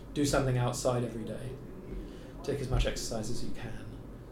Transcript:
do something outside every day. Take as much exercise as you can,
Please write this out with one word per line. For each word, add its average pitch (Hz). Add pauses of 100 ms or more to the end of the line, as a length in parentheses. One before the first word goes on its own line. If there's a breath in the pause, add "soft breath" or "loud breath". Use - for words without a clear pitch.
(140)
do 147
something 131
outside 123
every 110
day. 110 (960 loud breath)
Take 127
as 123
much 123
exercise -
as 113
you 110 (100)
can, 113 (580)